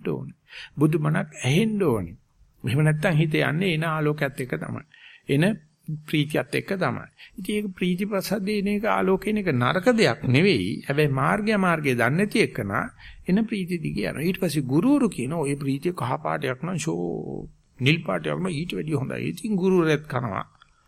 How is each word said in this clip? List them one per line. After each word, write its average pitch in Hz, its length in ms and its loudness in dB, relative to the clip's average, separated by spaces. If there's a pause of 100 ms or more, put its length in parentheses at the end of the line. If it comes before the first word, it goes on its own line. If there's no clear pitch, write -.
ඕනේ. 131 320 -6 (340)
බුදු 156 260 2
මනක් 156 300 0 (100)
ඇහෙන්න 196 440 2
ඕනේ. 107 360 0 (460)
එහෙම 123 160 2
නැත්නම් 156 360 4
හිත 151 200 2
යන්නේ 156 380 2
එන 156 100 -2
ආලෝකයත් 151 560 -2
එක්ක 123 160 -6
තමයි. 120 280 -8 (420)
එන 143 180 4 (580)
ප්‍රීතියත් 151 500 -2
එක්ක - 200 -2
තමයි. 147 320 -2 (280)
ඉතින් 196 220 -6
ඒක 208 160 -4
ප්‍රීති 185 360 -2
ප්‍රසද්දේ 202 520 -2
එන 196 100 -2
එක 208 180 -2
ආලෝකේන 190 520 2
එක 185 100 -2
නරක 135 440 2
දෙයක් 180 320 2
නෙවෙයි. 127 580 4
හැබැයි 143 280 2
මාර්ගය 202 460 2
මාර්ගය 160 380 2
දන්නේ 120 220 2
නැති 208 260 2
එකන 104 300 -2 (500)
එන 185 200 2
ප්‍රීති 185 360 -4
දිගේ 147 320 -4
යනවා. 135 120 -6
ඊට 185 180 0
පස්සේ 151 220 0
ගුරුවරු 208 460 2
කියන 127 240 -4
ඔය 143 240 -2
ප්‍රීතිය 139 360 -2
කහ 127 260 -2
පාටයක් 151 420 -4
නම් 175 160 -4
ෂෝ, 165 720 -6 (320)
නිල් 139 200 4
පාටයක් 147 360 -4
නම් 180 120 -2
ඊට 170 240 -6
වැඩිය 160 240 -4
හොඳයි. 131 300 -4
ඉතින් 190 300 -4
ගුරුවරයෙක් 170 480 4
කනවා. 117 400 -4 (440)